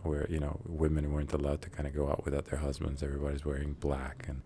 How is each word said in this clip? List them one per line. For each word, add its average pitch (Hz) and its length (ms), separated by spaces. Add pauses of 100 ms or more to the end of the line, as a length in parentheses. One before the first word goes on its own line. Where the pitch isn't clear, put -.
where, 73 260
you 80 120
know, 73 240
women 76 480
weren't 73 180
allowed 71 300
to - 80
kinda 71 200
go 71 200
out - 160
without 69 220
their 69 120
husbands. 71 420
Everybody's 71 440
wearing 71 340
black, 69 480
and, 67 180